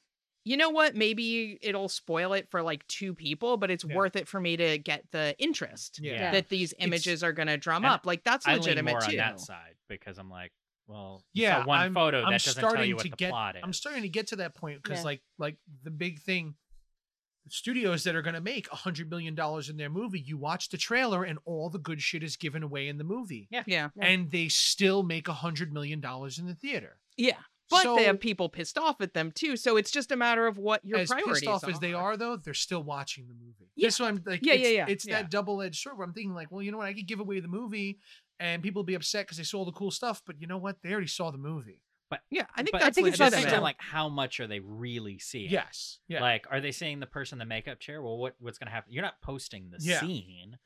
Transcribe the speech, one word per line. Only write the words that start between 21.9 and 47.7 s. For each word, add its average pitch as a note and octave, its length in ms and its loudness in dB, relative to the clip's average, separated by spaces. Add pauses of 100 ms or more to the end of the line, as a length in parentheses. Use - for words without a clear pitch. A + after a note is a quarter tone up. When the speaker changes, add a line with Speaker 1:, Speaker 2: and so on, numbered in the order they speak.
Speaker 2:
shit D#3+ 220 -2
is D3+ 140 -6
given D#3 260 -4
away C#3+ 240 -4
in D3 100 -6
the D3+ 60 -6
movie. F3 480 -6
Speaker 3:
Yeah. A#3+ 160 -4
Speaker 1:
Yeah. D#3 280 2
Speaker 4:
Yeah. G3 100 0
Speaker 2:
And F3+ 260 4
they E3+ 180 2
still G3 540 4
make E3 240 -2
a E3+ 60 -2
hundred D3+ 380 -4
million D3 300 -4
dollars C3 380 -8
in F3 80 -6
the F3 80 -8
theater. A3 440 -6 (180)
Speaker 1:
Yeah. B3 200 4 (320)
But E4+ 80 8
they F#4 60 10
Speaker 2:
So A#3+ 220 6
Speaker 1:
have G3 140 8
people G3 300 0
pissed - 280 -6
off D4+ 240 2
at F#3 140 -2
them D#3+ 160 0
too, C#4+ 260 -2
so A3+ 200 4
it's G#3+ 140 4
just C#4+ 200 0
a C4 40 4
matter A#3 300 4
of G#3+ 140 2
what G#3 260 2
your G#3 140 2
Speaker 2:
as F3 100 2
pissed G4 140 2
Speaker 1:
priorities D#3+ 240 2
Speaker 2:
off G3+ 200 0
as E3 120 -2
they F3 140 0
Speaker 1:
are. F3+ 200 0
Speaker 2:
are, G#3+ 40 -2
though, A#3 180 -2
they're D3+ 180 -8
still E3+ 300 -2
watching C#3 440 -8
the B2 60 -18
movie. A#2+ 420 -20
Speaker 1:
Yeah. C#4 120 6
Speaker 2:
That's A3 120 2
why A#3 100 2
I'm G3+ 160 -2
like, F#3+ 200 -2
Speaker 1:
Yeah, D4+ 80 8
Speaker 2:
it's, B3+ 100 8
Speaker 1:
yeah, A#3+ 60 6
yeah, G#3 180 4
Speaker 2:
it's G3+ 200 0
Speaker 1:
yeah. G#3+ 140 0
Speaker 2:
that E3 100 -8
double-edged G3 500 -2
sword C4+ 160 -10
where F#3 80 -6
I'm F3 80 -8
thinking, G3 220 -6
like, D#3+ 160 -10
well, G3 100 -10
you G3+ 100 -4
know A3 60 -8
what? G#3 100 -4
I G3+ 60 -6
could G3+ 140 -8
give G#3 120 -4
away G3 200 -2
the E3+ 80 -6
movie G3+ 520 -4 (400)
and E3+ 220 -2
people G3 220 -2
be F#3 100 -2
upset F#3+ 340 -2
'cause D#3+ 100 -12
they E3+ 60 -8
saw F#3+ 220 -4
the F3 60 -4
cool G3 200 -4
stuff, - 340 -4
but D3 160 -14
you E3 60 -10
know F#3 100 -6
what? F#3+ 260 -8
They F3 80 -6
already G3 160 -2
saw E3 240 -4
the C#3 80 -10
movie. C#3 420 -8 (260)
Speaker 3:
But - 220 -8
Speaker 1:
Yeah, E4+ 240 -2
I - 40 -6
think D4+ 160 0
Speaker 3:
but F4 80 2
Speaker 1:
that's C#4+ 140 6
Speaker 4:
I F#4 60 6
think - 60 6
it's - 120 4
Speaker 3:
at C4 120 10
the - 0 -
same G3+ 140 6
Speaker 1:
legitimate. C#3 100 4
Speaker 3:
time, F3+ 80 4
like, D3 180 0
how D#3 280 -2
much C#3 300 -2
are A#2+ 60 -4
they G#2 140 -4
really G#2+ 580 -8
seeing? A2+ 320 -8
Speaker 2:
Yes. - 480 -2 (100)
Yeah. D#3 140 -4
Speaker 3:
Like, A#2+ 300 4
are C3+ 100 0
they C#3+ 100 -4
saying C#3+ 280 -6
the C3+ 80 -8
person C3+ 300 -8
in - 20 -10
the A#2 100 -8
makeup A2+ 300 -6